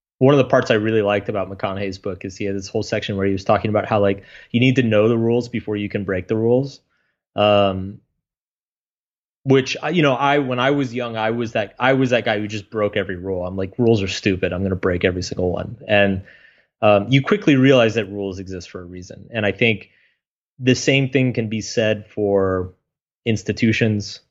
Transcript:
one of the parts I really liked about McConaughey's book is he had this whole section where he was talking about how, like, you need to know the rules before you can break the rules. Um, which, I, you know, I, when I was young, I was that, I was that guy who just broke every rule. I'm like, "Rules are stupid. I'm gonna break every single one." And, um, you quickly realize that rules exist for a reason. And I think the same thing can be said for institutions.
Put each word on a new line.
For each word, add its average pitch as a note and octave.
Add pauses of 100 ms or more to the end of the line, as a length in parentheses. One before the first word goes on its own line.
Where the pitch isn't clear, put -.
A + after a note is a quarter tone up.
(200)
one C3
of D3
the C3
parts B2+
I A#2
really A2
liked G2+
about G2
McConaughey's G2
book F#2+
is F#2+
he G#2
had G2
this G2
whole G#2+
section G#2
where G2
he G2
was F#2+
talking G#2+
about G#2+
how, A2
like, G2+ (280)
you A#2+
need B2+
to C3
know A2
the A#2
rules A#2
before G#2+
you G#2
can G#2
break F#2
the A2+
rules. B2 (560)
Um, G2+ (1500)
which, C3+
I, D3+
you E3+
know, C#3
I, C#3
when B2+
I C3
was C#3
young, A#2+
I A2
was A#2
that, G#2+
I B2+
was C3
that A#2
guy A2
who G#2+
just G#2
broke G#2
every F#2+
rule. F#2
I'm F#2
like, G2
"Rules A2+
are G2
stupid. F#2
I'm F2+
gonna F#2+
break F2+
every F2+
single F2+
one." G#2
And, G2 (580)
um, G#2
you C3+
quickly E3
realize B2+
that A2
rules G2
exist F#2
for F#2+
a F2+
reason. F2+
And A2+
I G2+
think G#2+ (720)
the B2+
same C3+
thing C3
can A2+
be A2
said G#2+
for F#2+ (520)
institutions. A2